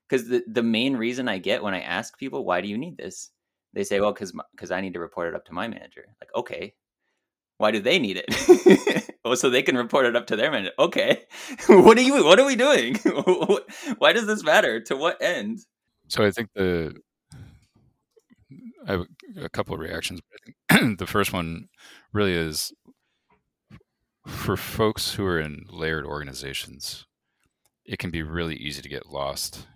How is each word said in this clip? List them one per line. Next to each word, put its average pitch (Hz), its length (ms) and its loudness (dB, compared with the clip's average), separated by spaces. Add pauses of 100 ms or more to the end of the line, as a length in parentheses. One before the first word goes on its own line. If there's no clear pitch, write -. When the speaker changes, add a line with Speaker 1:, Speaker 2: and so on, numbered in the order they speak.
Speaker 1:
'Cause 120 180 -2
the, 120 200 -2
the 117 160 -2
main 117 340 0
reason 123 320 -4
I 98 80 -4
get - 260 -2
when 101 100 -4
I 90 80 -6
ask 90 360 -8
people, 135 280 -8
"Why 90 160 0
do 101 60 -8
you 104 100 -6
need 160 200 -10
this?" - 340 -16 (420)
They 98 100 -4
say, 98 180 -2
"Well, 104 120 2
'cause 92 200 -12
my, 76 100 -14 (140)
'cause 90 120 -16
I 92 120 -4
need 95 140 -8
to 90 40 -8
report 85 300 -8
it 82 60 -10
up 85 100 -12
to 82 80 -20
my 98 140 -6
manager." - 380 -18 (160)
Like, - 140 -20
okay, - 400 -8 (800)
why 107 140 2
do 110 80 0
they 139 200 2
need 98 180 -2 (100)
it? - 840 6
<laughs> - 40 -20 (100)
Oh, 123 100 2
so 135 140 2
they 127 120 4
can 143 160 0
report 123 280 0
it 117 100 0
up 117 120 -2
to 123 100 -2
their 135 120 0
manager. 101 300 -4
Okay, - 460 0 (200)
<laughs> - 220 -8
what 214 300 12
are 254 40 4
you, 262 220 4
what 180 160 10
are 269 60 6
we 269 100 0
doing? 220 400 2
<laughs> - 1040 -2
Why 160 160 4
does 226 120 0
this 214 180 -2
matter? 151 380 2
To 135 140 -4
what 156 260 -4
end? 139 380 -4 (480)
Speaker 2:
So - 180 0
I 101 60 4
think 110 240 -6
the, 87 400 0 (1900)
I 98 60 -6
have 90 120 -4 (320)
a 82 120 -12
couple 101 260 -8
of 78 60 -10
reactions. 85 400 -10 (480)
I 175 80 6
think 110 200 0
<clears throat> - 20 -20
the 92 60 -6
first 101 280 -2
one 85 340 -8 (460)
really 101 200 0
is 80 400 -4 (1500)
for - 320 -4
folks - 560 -4
who 98 120 -4
are 87 140 0
in 76 300 -10
layered 80 360 -6
organizations, 69 1000 -12 (800)
it - 140 -12
can 90 120 -8
be 80 120 -6
really 82 320 -6
easy 71 260 -12
to 65 80 -18
get 69 180 -12
lost 69 680 -10